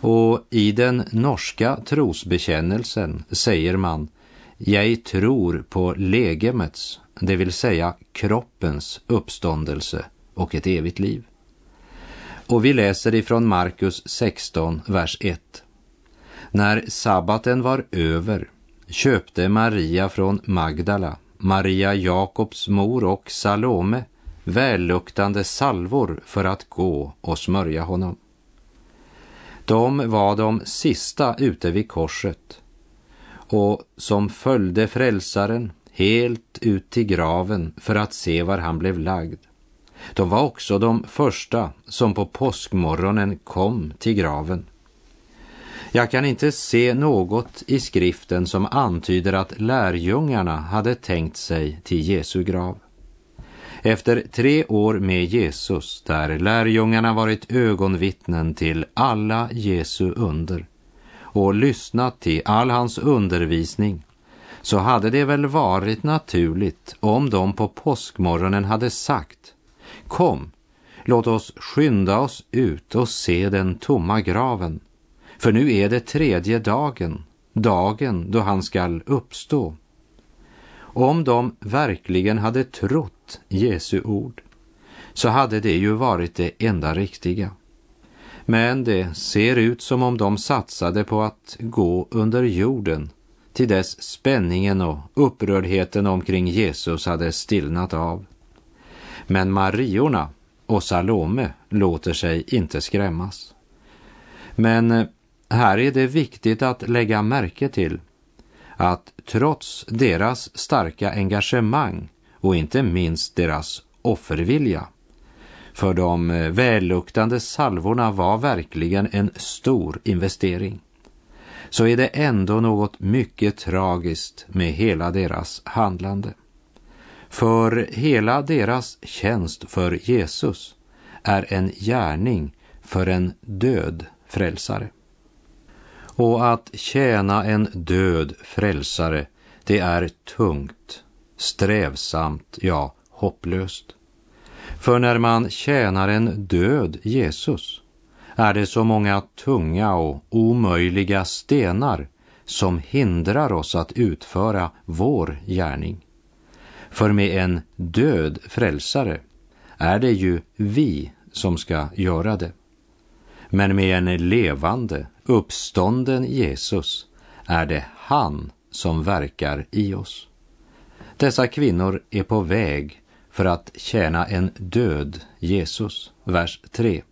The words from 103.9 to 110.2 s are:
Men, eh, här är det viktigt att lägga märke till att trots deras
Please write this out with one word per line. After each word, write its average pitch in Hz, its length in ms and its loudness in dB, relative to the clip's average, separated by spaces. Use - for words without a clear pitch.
Men, 113 340 4
eh, 113 160 2
här 113 280 4
är 135 140 2
det 131 140 2
viktigt 127 560 0
att 127 260 -2
lägga 110 340 2
märke 117 460 -2
till 82 320 -2
att 90 360 0
trots - 640 -2
deras 113 680 0